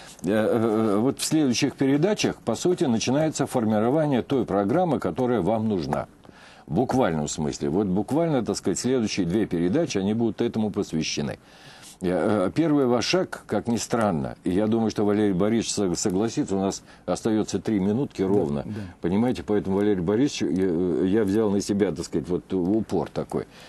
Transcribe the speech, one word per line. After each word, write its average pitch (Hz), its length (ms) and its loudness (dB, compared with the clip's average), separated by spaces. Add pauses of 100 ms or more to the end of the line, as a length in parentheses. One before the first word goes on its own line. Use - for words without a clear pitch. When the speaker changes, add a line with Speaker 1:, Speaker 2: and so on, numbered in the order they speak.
(240)
Speaker 1:
э, - 40 0
э, 110 680 2
вот 127 200 0
в - 40 -4
следующих 143 520 2
передачах, 151 680 2
по 113 120 0
сути, 175 300 0
начинается 139 600 0
формирование 120 760 2
той 127 240 0
программы, 101 540 0
которая 117 420 0
вам 110 280 0
нужна. 82 380 -2 (600)
В 69 60 -6
буквальном 95 560 2
смысле. 73 400 -4
Вот 98 180 0
буквально, 127 560 0
так 101 140 -2
сказать, 95 220 -2
следующие 117 480 0
две 95 180 0
передачи, 92 540 0
они 98 140 0
будут 113 280 -2
этому 113 300 -2
посвящены. 78 640 -4 (640)
Э, 92 460 2
э, 90 60 -2
первый 147 340 2
ваш 120 180 2
шаг, - 420 -2
как 107 200 -2
ни 117 100 0
странно, 90 680 0
и - 80 -2
я 101 160 2
думаю, 110 240 2
что 110 140 0
Валерий 104 280 2
Борисович 101 400 0
сог-, 92 240 0
согласится, 107 580 -2
у 98 40 0
нас 95 220 -2 (240)
остается 104 540 0
три 107 200 0
минутки 104 440 -2
Speaker 2:
Да, 95 40 0
Speaker 1:
ровно. 78 380 0
Speaker 2:
да. 107 60 -10 (300)
Speaker 1:
Понимаете, 98 420 0
поэтому, 95 340 0
Валерий 101 240 2
Борисович, 101 560 0
я, 92 640 2
я 113 40 2
взял 101 280 2
на 101 100 2
себя, 101 300 0
так 80 140 -6
сказать, 76 240 -4
вот 87 240 -4
упор 95 560 0
такой. - 360 -6 (240)